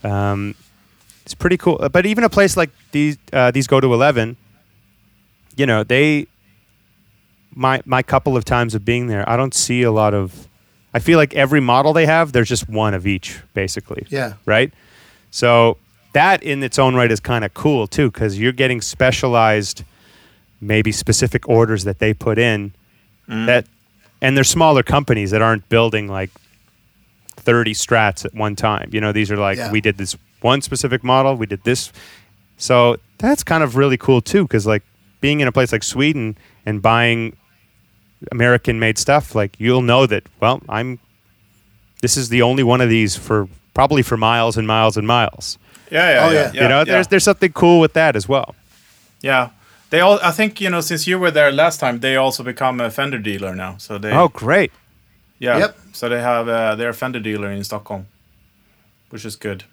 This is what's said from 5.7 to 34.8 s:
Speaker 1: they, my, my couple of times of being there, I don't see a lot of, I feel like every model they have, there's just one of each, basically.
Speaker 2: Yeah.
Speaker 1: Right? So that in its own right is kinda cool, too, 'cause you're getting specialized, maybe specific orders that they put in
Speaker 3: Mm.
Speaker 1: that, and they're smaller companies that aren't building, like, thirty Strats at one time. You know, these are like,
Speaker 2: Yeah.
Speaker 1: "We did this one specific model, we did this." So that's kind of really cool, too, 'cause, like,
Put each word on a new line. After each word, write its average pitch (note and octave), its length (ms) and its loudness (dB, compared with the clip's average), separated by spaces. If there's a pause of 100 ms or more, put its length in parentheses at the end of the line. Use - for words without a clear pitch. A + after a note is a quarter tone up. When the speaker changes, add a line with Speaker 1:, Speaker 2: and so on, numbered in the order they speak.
Speaker 1:
they, C#3+ 440 -2 (1300)
my, C3 300 0
my B2+ 180 0
couple C3+ 340 0
of A2 80 -2
times A#2+ 300 -2
of G2 100 -6
being A#2+ 220 -2
there, G2+ 200 -4
I A#2 100 0
don't C3 160 -2
see B2 300 -2
a A#2 80 2
lot G#2+ 220 2
of, F#2+ 340 -6 (460)
I A#2+ 60 -2
feel E3 180 4
like D3 180 2
every C#3+ 240 2
model C3 340 2
they D#3+ 120 4
have, D#3+ 260 2
there's B2 180 0
just - 200 -4
one G#2+ 240 0
of F#2+ 140 -6
each, - 320 -6 (140)
basically. - 560 -8
Speaker 2:
Yeah. B2+ 240 -6 (120)
Speaker 1:
Right? A#2+ 260 2 (600)
So A#2 460 2 (360)
that F3+ 300 2
in C#3 200 -6
its C3 160 -4
own C3 160 4
right A#2+ 160 2
is G#2 80 0
kinda A2+ 300 -4
cool, C3+ 380 -2
too, C3 240 -2
'cause G2+ 260 -4
you're A#2 140 0
getting B2+ 300 -2
specialized, A2+ 1000 0 (800)
maybe G#2+ 300 0
specific - 580 -2
orders A2 340 2
that G2 160 -6
they A2 140 0
put A2 240 -2
in G#2 360 0 (560)
Speaker 3:
Mm. A2 180 -6
Speaker 1:
that, B2+ 180 2 (560)
and C3+ 160 2
they're C3+ 60 4
smaller D#3 400 2
companies A2 480 -2
that G#2+ 100 0
aren't A2+ 280 0
building, A2 380 0
like, F#2+ 220 -8 (1080)
thirty A#2 380 0
Strats G#2+ 520 0
at D#2 80 -10
one G#2+ 220 -4
time. G#2+ 360 -4
You G#2+ 100 -4
know, G#2+ 100 -2
these G#2 200 -2
are G#2 60 -2
like, G2+ 200 -2
Speaker 2:
Yeah. A#2 140 -8
Speaker 1:
"We A2 100 -2
did G2+ 160 0
this F#2+ 180 -8 (260)
one C3 200 2
specific C3 420 -4
model, C3 320 2
we A2+ 100 -6
did G2 180 -10
this." - 280 -2 (680)
So A#2+ 400 2 (200)
that's C4+ 260 0
kind D#3+ 200 0
of B2 120 -4
really C3+ 220 2
cool, B2+ 240 2
too, - 260 0
'cause, G#2 180 -2
like, G#2+ 180 0 (380)